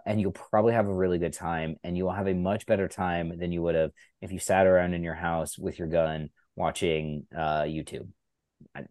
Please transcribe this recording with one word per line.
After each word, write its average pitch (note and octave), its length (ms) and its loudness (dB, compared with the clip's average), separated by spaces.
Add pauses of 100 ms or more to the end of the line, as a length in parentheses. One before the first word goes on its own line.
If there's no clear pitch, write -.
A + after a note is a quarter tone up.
and G#2+ 160 0
you'll F#2+ 100 0
probably A2 420 2
have G#2+ 140 4
a G2 60 -2
really F#2 240 2
good E2+ 160 0
time, D#2+ 500 -4
and F2 140 -4
you F#2 80 0
will F2+ 80 0
have G2 140 -2
a F#2+ 80 2
much F#2 320 0
better G2 200 2
time F2 520 -2
than F2 120 -2
you E2+ 120 -2
would E2+ 120 2
have D#2+ 160 2 (300)
if F#2 100 -12
you F#2 80 -6
sat F#2+ 280 4
around F2+ 260 6
in E2+ 100 -2
your E2 120 -4
house E2 420 -4
with F#2 220 -6
your E2+ 80 -4
gun D#2 420 0 (260)
watching, D#2 680 -2 (100)
uh, D#2 280 0
YouTube, D#2 440 -6 (680)
I, D2 160 -12